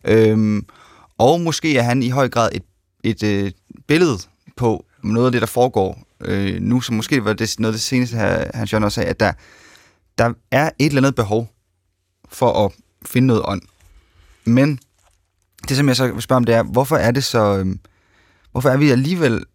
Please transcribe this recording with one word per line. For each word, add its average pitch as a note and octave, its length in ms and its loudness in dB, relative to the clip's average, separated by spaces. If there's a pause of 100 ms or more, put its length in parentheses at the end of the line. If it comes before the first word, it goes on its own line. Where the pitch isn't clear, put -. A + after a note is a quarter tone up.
Øhm, G#2+ 600 2 (520)
og D3 220 4
måske D#3+ 380 -2
er A#2 40 2
han B2 200 0
i A#2 60 0
høj B2+ 200 0
grad A2+ 240 0
et, F#2+ 100 -8 (420)
et, A2 180 -2
øh, G2+ 280 0 (360)
billede D3+ 320 2 (380)
på A2+ 280 -2 (180)
noget A#2 240 0
af B2 60 0
det, A#2+ 80 0
der A2+ 60 0
foregår, A#2+ 520 0 (220)
øh, G2 400 -4
nu, A#2 200 0
som A#2+ 160 -6
måske A2 280 -2
var G#2+ 80 0
det, G#2 260 -4
noget A2 140 -2
af A2 40 -6
det A2+ 60 -6
seneste, B2 340 -2
her, G2 380 -2
Hans A2 180 -6
Jørgen G#2+ 120 0
også G#2 100 -2
sagde, G2+ 160 -2
at - 100 -6
der, G2+ 120 2 (880)
der A#2 140 2 (180)
er D3 280 2
et C#3+ 80 2
eller C#3+ 140 2
andet C3+ 140 2
behov A2 360 -2 (760)
for G#2+ 380 0
at F#2+ 60 -4 (320)
finde B2 220 0
noget A2+ 180 2
ånd. F#2+ 180 -6 (840)
Men C3 340 2 (920)
det, C3+ 80 -2
som C#3+ 120 2
jeg B2 80 2
så C3 160 0
vil A2 100 -8
spørge C3 140 0
om, B2 80 2
det A2+ 100 2
er, A2+ 80 4
hvorfor C3 340 0
er A2+ 140 2
det B2+ 140 -2
så, G#2 340 0
øhm, F#2 220 -4 (720)
hvorfor B2+ 160 0
er C3 80 2
vi D3 140 4
alligevel C3+ 540 0 (100)